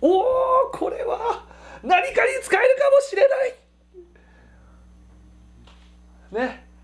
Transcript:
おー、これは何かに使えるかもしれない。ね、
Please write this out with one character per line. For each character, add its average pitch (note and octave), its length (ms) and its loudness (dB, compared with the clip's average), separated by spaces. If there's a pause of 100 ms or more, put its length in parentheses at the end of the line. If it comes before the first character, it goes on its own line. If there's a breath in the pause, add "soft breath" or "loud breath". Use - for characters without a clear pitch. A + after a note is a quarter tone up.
お F#4 200 2
ー、 - 20 0 (500)
こ - 160 -6
れ - 160 -8
は - 400 -6 (360 loud breath)
何 F#4 320 0
か - 120 0
に C5 180 -4
使 - 140 0
え A#4+ 100 2
る C5 100 4
か C#5 140 2
も C#5 80 6
し C#5 160 -8
れ G4+ 140 4
な C5+ 160 -2
い。 B4 100 -8 (2750 soft breath)
ね、 A#3 340 -8 (180)